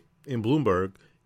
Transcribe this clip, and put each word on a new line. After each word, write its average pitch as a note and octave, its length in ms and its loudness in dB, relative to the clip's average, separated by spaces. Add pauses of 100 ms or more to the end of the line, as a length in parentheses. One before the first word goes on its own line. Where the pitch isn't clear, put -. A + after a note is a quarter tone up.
(260)
in B2 160 -6
Bloomberg, G#2 520 0 (320)